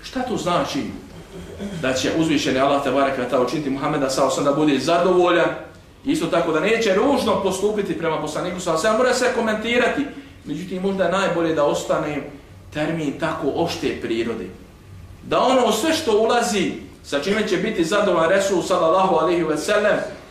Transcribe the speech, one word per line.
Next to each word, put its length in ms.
Šta 180
to 160
znači 460
da 120
će 240
uzvišeni 420
Allah 240
tebareke 380
ve 80
taala 160
učiniti 240
Muhameda 400
sallallahu 320
alejhi 80
ve 60
sellem 0
da 100
bude 140
zadovoljan, 680
isto 220
tako 240
da 80
neće 360
ružno 480
postupiti 540
prema 240
poslaniku 380
sallallahu 280
alejhi 160
ve 100
sellem? 180
Mora 20
se 20
komentirati, 680
međutim 360
možda 220
je 80
najbolje 440
da 100
ostane 640
termin 460
tako 360
opšte 460
prirode. 480
Da 160
ono 320
sve 220
što 240
ulazi, 560
sa 160
čime 280
će 100
biti 280
zadovoljan 440
Resul 320
sallallahu 540
alejhi 280
ve 140
sellem 400